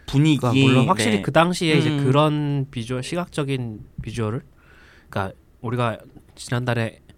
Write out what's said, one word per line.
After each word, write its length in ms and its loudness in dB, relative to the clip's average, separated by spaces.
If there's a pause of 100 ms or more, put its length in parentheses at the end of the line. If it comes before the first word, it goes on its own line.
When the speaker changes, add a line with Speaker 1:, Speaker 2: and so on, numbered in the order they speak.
Speaker 1:
분위기. 320 4
Speaker 2:
그러니까 300 4
물론 200 4
확실히 300 2
Speaker 1:
네. 40 -4
Speaker 2:
그 100 -4
당시에 460 2
이제 120 2
Speaker 1:
음. 140 0
Speaker 2:
그런 680 2
비주얼, 320 -6
시각적인 800 -6 (220)
비주얼을, 400 -6 (680)
그러니까 260 -6 (280)
우리가 360 -2 (360)
지난달에 680 -4 (180)